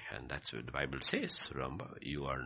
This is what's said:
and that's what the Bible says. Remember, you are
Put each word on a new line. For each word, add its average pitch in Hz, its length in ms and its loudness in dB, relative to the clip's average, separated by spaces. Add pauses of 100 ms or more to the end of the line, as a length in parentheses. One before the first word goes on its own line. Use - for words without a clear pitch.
(160)
and 64 140 -4
that's 69 240 -2
what 58 120 -4
the 62 60 -4
Bible 67 300 2
says. - 520 2
Remember, 65 360 0 (120)
you 71 240 0
are 65 200 2